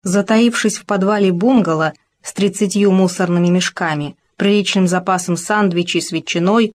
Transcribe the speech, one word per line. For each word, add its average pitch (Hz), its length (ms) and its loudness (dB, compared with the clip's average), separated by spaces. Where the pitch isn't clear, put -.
Затаившись 220 720 0
в - 80 -18
подвале 202 460 0
бунгало 170 600 0
с - 120 -16
тридцатью 196 580 0
мусорными 180 580 2
мешками, 160 680 -2
приличным 196 520 2
запасом 180 500 -2
сандвичей 175 640 0
с - 100 -10
ветчиной 185 640 0